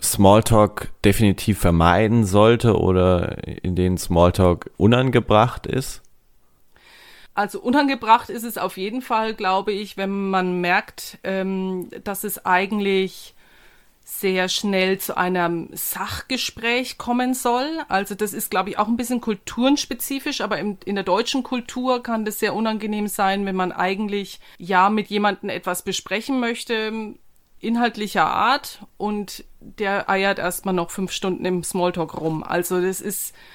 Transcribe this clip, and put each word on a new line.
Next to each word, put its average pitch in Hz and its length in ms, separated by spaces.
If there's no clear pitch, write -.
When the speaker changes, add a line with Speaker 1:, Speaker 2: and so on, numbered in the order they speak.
Speaker 1:
Smalltalk 104 880
definitiv 101 540
vermeiden 92 680
sollte 110 540
oder 90 680
in - 280
denen 92 240
Smalltalk 87 760
unangebracht 117 920
ist? - 360
Speaker 2:
Also 202 260
unangebracht 247 720
ist 226 140
es 226 140
auf 190 180
jeden 214 260
Fall, 220 320
glaube 196 380
ich, 202 240
wenn 196 340
man 180 300
merkt, - 640
ähm, 190 640
dass 202 200
es - 220
eigentlich 190 880
sehr 185 380
schnell 190 500
zu - 200
einem 175 540
Sachgespräch - 1200
kommen 247 380
soll. 247 340
Also 202 260
das 202 180
ist, - 180
glaube 190 200
ich, - 80
auch 208 100
ein 233 80
bisschen 240 240
kulturenspezifisch, 269 1200
aber 202 180
im, 196 280
in 202 80
der 190 100
deutschen 226 380
Kultur 247 600
kann 226 220
das 208 140
sehr 214 160
unangenehm 214 520
sein, 196 380
wenn 190 100
man 185 160
eigentlich, 196 680
ja, 190 320
mit 214 200
jemandem 202 420
etwas 180 320
besprechen 226 580
möchte, 220 760
inhaltlicher 220 640
Art, 247 540
und 208 480
der 196 480
eiert 196 300
erstmal 185 360
noch 170 160
fünf 190 200
Stunden - 340
im 180 200
Smalltalk 180 540
rum. 160 260
Also 180 360
das 185 200
ist - 340